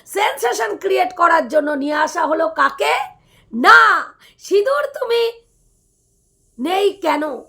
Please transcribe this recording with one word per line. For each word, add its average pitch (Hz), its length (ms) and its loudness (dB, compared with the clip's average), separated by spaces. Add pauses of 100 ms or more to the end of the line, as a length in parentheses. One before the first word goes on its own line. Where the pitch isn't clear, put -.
সেনসেশন 440 680 -4
ক্রিয়েট 370 400 -2
করার 339 320 2
জন্য 294 220 0
নিয়ে 294 240 -4
আসা 311 320 -2
হলো 320 220 0
কাকে? - 460 -2 (600)
না, 359 600 4 (240)
সিঁদুর 539 480 0 (140)
তুমি 466 320 0 (1300)
নেই 370 340 0
কেন 294 440 -2 (120)